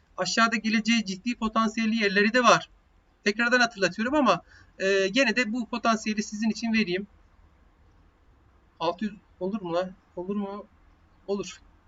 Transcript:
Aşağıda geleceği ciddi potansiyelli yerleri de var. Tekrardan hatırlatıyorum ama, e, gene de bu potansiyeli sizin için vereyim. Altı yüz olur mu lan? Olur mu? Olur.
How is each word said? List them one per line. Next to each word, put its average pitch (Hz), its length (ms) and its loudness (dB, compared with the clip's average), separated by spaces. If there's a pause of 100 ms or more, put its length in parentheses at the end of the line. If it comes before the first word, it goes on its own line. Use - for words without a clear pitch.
(160)
Aşağıda 226 400 0
geleceği 220 480 0
ciddi 196 300 -6
potansiyelli 220 640 -2
yerleri 208 360 2
de 247 100 4
var. 196 280 4 (540)
Tekrardan 233 360 2
hatırlatıyorum 220 540 0
ama, 226 280 4 (360)
e, 190 300 2
gene 226 280 2
de 240 160 -2
bu 247 160 -4
potansiyeli 220 540 -2
sizin 214 280 -2
için 226 220 -2
vereyim. 196 340 0 (1700)
Altı 170 240 -4
yüz 214 100 -6 (260)
olur 196 200 -6
mu 170 140 -6
lan? 185 160 -2 (260)
Olur 185 200 -6
mu? 202 300 -8 (600)
Olur. 196 340 -8 (280)